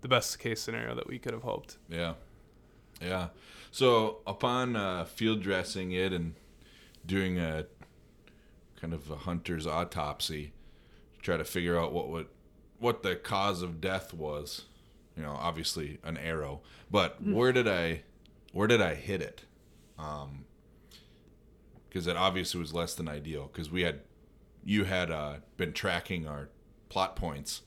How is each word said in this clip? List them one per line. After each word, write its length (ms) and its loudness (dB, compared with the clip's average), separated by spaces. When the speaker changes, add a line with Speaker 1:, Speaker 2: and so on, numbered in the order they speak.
Speaker 1:
the 60 -8
best 300 4
case 240 -2
scenario 320 -4
that 120 -4
we 120 -8
could 140 -4
have 100 -6
hoped. 340 -6
Speaker 2:
Yeah. 260 -2
Yeah. 260 -2
So 560 6
upon, 500 0
uh, 300 0
field 360 2
dressing 500 0
it 200 2
and 220 -2
doing 320 2
a 280 0
kind 180 -6
of 160 -8
a 60 -4
hunter's 500 -2
autopsy 840 -2
to 60 -20
try 160 2
to 80 0
figure 340 2
out 140 2
what 160 0
would, 200 -6
what 240 2
the 120 2
cause 460 0
of 180 -4
death 360 -2
was, 500 -6
you 40 -8
know, 160 -6
obviously 640 -4
an 140 -6
arrow, 460 -4
but 320 4
Speaker 1:
Mm. 120 2
Speaker 2:
where 180 8
did 160 6
I, 360 2
where 160 4
did 120 8
I 140 4
hit 260 -4
it? 240 -10
Um, 480 -10
'cause 160 -2
it 100 2
obviously 440 2
was 120 -4
less 220 -2
than 140 -6
ideal, 400 -6
'cause 220 -8
we 120 0
had, 180 0
you 200 4
had, 260 2
uh, 300 -4
been 160 -2
tracking 540 -2
our 220 -8
plot 280 0
points 500 -4